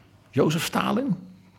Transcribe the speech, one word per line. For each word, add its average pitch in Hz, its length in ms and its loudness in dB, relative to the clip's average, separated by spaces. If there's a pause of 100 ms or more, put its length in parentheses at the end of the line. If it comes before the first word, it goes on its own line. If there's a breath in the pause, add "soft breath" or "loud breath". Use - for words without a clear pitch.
(320 soft breath)
Jozef 156 320 2
Stalin, 208 520 0 (440)